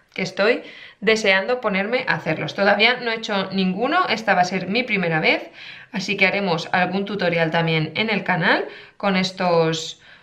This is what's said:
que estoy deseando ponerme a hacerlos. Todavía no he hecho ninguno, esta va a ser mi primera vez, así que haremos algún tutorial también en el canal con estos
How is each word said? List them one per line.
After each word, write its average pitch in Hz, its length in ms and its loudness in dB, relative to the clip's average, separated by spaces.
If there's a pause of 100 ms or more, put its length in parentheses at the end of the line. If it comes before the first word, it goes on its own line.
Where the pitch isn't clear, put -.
(140)
que 196 80 -4
estoy 220 400 0 (380)
deseando 214 600 2
ponerme 208 480 0
a 165 60 2
hacerlos. 160 400 -4
Todavía 208 480 4
no 233 80 -2
he 226 60 -2
hecho 202 360 -4
ninguno, 196 560 2
esta 202 260 0
va 180 60 2
a 180 40 6
ser 180 220 -4
mi 208 160 0
primera 175 380 0
vez, 254 300 0 (420)
así 202 240 -4
que 196 100 4
haremos 185 460 0
algún 185 320 0
tutorial 170 460 0
también 160 460 0
en 220 120 0
el 196 160 -2
canal 185 400 2 (320)
con 196 200 0
estos 170 840 0 (220)